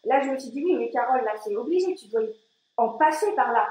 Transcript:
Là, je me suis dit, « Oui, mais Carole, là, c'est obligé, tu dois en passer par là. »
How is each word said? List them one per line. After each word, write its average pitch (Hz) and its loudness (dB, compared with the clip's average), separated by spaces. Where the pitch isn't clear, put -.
Là, 269 2
je 269 -2
me 269 -2
suis 247 -12
dit, « 285 -6
Oui, 370 4
mais 233 -4
Carole, 247 0
là, 214 -2
c'est 202 -4
obligé, 240 0
tu 208 -20
dois 220 -2
en 233 2
passer 311 2
par 240 2
là. » 233 4